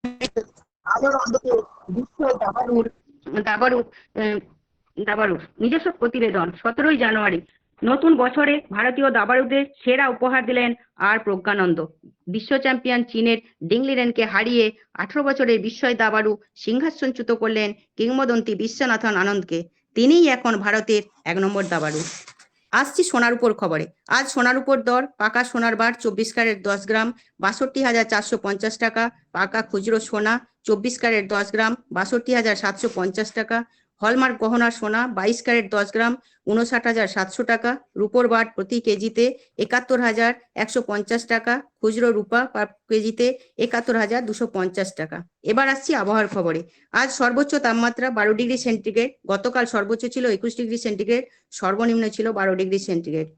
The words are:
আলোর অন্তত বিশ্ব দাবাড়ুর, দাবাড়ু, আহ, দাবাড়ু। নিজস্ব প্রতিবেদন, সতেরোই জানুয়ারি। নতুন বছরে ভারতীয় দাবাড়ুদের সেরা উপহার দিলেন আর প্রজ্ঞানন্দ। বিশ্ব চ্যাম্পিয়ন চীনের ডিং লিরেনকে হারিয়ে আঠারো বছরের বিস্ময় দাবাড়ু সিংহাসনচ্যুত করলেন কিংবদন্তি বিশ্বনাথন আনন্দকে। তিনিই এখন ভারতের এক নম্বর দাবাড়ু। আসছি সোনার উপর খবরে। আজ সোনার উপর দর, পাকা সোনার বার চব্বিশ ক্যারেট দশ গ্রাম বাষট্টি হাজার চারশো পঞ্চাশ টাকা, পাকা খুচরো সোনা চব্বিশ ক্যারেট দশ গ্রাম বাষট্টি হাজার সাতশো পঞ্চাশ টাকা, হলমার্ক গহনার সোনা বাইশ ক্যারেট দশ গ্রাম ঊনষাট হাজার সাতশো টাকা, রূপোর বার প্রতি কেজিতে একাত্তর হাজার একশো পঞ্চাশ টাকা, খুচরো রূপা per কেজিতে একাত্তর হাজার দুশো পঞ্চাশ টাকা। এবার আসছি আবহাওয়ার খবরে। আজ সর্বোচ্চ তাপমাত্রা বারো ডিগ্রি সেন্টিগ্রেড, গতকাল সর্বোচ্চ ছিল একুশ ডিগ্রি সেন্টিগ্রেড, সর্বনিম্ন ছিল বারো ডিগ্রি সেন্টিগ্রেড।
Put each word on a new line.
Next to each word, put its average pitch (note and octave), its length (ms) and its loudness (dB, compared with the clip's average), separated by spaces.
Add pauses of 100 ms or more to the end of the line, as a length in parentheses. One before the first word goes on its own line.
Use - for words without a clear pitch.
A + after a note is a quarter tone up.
আলোর - 1120 -4
অন্তত C4 300 -2 (440)
বিশ্ব A3+ 300 -6 (200)
দাবাড়ুর, A3+ 500 0 (540)
দাবাড়ু, A#3 360 2
আহ, G#3+ 600 -4 (580)
দাবাড়ু। G#3 400 0 (220)
নিজস্ব D4+ 320 0
প্রতিবেদন, G#3+ 600 0 (120)
সতেরোই C#4 340 2
জানুয়ারি। G#3+ 440 2 (420)
নতুন C#4 340 4
বছরে D4 440 2 (100)
ভারতীয় B3 400 2
দাবাড়ুদের B3 540 2 (200)
সেরা C4 240 4
উপহার B3 360 0
দিলেন A#3+ 280 0 (220)
আর G#3 240 2
প্রজ্ঞানন্দ। F#3+ 680 0 (420)
বিশ্ব A3 300 -2
চ্যাম্পিয়ন B3+ 460 0
চীনের A#3 340 0 (260)
ডিং A3 220 0
লিরেনকে A#3+ 400 0
হারিয়ে A3 460 2 (220)
আঠারো D4 300 -4
বছরের C4+ 360 2
বিস্ময় A3+ 360 -2
দাবাড়ু G#3+ 420 2 (180)
সিংহাসনচ্যুত B3+ 760 -2
করলেন A3 420 0 (240)
কিংবদন্তি A#3 580 0
বিশ্বনাথন A3 600 -2
আনন্দকে। F3+ 480 -2 (320)
তিনিই D4+ 320 8
এখন B3 300 2
ভারতের G#3 440 0 (240)
এক F3 120 -2
নম্বর G3 260 0
দাবাড়ু। D#3 380 -2 (720)
আসছি C#4+ 320 2
সোনার A#3+ 300 2
উপর A#3 200 2
খবরে। D#3+ 320 -2 (220)
আজ C4 200 2
সোনার B3+ 300 2
উপর C4+ 240 2
দর, B3 260 0 (100)
পাকা A3 260 0
সোনার A#3 320 0
বার A3+ 180 2
চব্বিশ A3 400 -4
ক্যারেট A3 300 -2
দশ G3 220 -2
গ্রাম A3 280 0 (260)
বাষট্টি C4 440 -2
হাজার A#3 220 2
চারশো G#3+ 320 -2
পঞ্চাশ G3+ 400 -4
টাকা, A3+ 320 0 (220)
পাকা G3 300 -2
খুচরো A3 380 -2
সোনা G#3+ 400 -2 (240)
চব্বিশ A3 360 -2
ক্যারেট A3 280 0
দশ G3+ 240 -2
গ্রাম A3 240 0 (160)
বাষট্টি A#3 420 -2
হাজার A3 220 2
সাতশো G3 400 -4
পঞ্চাশ F#3+ 360 -4
টাকা, A3+ 320 -4 (380)
হলমার্ক B3 380 2
গহনার A#3 320 2
সোনা A3+ 360 -2
বাইশ G#3+ 360 -2
ক্যারেট A#3 280 0
দশ G3+ 200 -2
গ্রাম A#3 260 0 (280)
ঊনষাট A#3 420 0
হাজার A3+ 200 0
সাতশো F#3+ 360 -4
টাকা, A#3 340 0 (180)
রূপোর A#3 320 2
বার A3+ 180 4 (100)
প্রতি G3+ 240 -4
কেজিতে A3+ 580 0 (200)
একাত্তর B3 440 0
হাজার A#3 320 2 (220)
একশো G#3+ 260 -2
পঞ্চাশ A3+ 440 -4
টাকা, A#3 360 0 (200)
খুচরো A3+ 300 2
রূপা A3+ 420 0
per G#3 140 -2 (220)
কেজিতে A3+ 480 0 (200)
একাত্তর A#3+ 400 0
হাজার A3+ 280 0
দুশো G#3+ 220 -4
পঞ্চাশ F#3+ 460 -4
টাকা। D#3+ 300 -10 (200)
এবার C4 260 2
আসছি C4+ 260 -2
আবহাওয়ার G#3 320 0
খবরে। E3+ 360 -2 (280)
আজ C4 180 2
সর্বোচ্চ C4 460 0
তাপমাত্রা A#3+ 540 0
বারো G#3+ 240 2
ডিগ্রি A#3+ 240 0
সেন্টিগ্রেড, A#3 540 -2 (160)
গতকাল A#3+ 380 0
সর্বোচ্চ A3+ 400 -2
ছিল B3 200 -4
একুশ A3+ 320 -2
ডিগ্রি A#3 200 -4
সেন্টিগ্রেড, A#3 460 -2 (280)
সর্বনিম্ন A3 580 0
ছিল A3 220 -4
বারো F#3+ 240 0
ডিগ্রি F#3+ 240 -2
সেন্টিগ্রেড। E3+ 480 -4 (100)